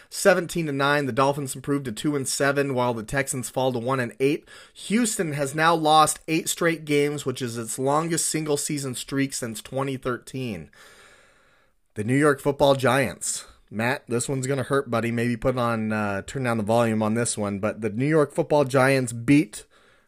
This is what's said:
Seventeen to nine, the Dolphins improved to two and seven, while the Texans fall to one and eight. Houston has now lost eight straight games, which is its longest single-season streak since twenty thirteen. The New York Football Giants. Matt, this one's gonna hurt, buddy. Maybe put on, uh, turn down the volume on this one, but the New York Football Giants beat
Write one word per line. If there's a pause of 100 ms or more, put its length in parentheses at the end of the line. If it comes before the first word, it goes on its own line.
(120)
Seventeen
to
nine,
the
Dolphins
improved
to
two
and
seven,
while
the
Texans
fall
to
one
and
eight. (240)
Houston
has
now
lost
eight
straight
games,
which
is
its
longest
single-season
streak
since
twenty
thirteen. (1300)
The
New
York
Football
Giants. (260)
Matt,
this
one's
gonna
hurt,
buddy.
Maybe
put
on,
uh,
turn
down
the
volume
on
this
one,
but
the
New
York
Football
Giants
beat (420)